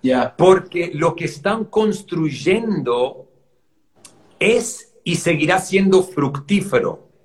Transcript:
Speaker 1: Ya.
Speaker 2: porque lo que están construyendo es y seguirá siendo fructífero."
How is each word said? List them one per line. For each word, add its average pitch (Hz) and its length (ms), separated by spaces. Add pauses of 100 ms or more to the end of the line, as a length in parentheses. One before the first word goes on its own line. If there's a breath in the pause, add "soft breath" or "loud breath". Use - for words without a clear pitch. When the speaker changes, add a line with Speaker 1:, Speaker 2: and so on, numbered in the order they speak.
Speaker 1:
Ya. 127 340
Speaker 2:
porque 175 580
lo 156 220
que 165 80
están 208 400
construyendo 165 1700 (1080)
es - 540 (100)
y 165 120
seguirá 165 440
siendo 190 440
fructífero." 139 1040 (180)